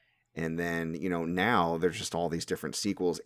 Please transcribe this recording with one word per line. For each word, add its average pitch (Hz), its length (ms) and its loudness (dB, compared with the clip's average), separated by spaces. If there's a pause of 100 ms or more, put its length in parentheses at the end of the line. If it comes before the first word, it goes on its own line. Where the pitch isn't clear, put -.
(360)
and 82 240 -2
then, 85 360 -2
you 85 140 -4
know, 85 160 0
now 90 520 4
there's 85 200 2
just - 180 -6
all 80 140 0
these 82 160 -4
different - 300 -4
sequels, 90 500 0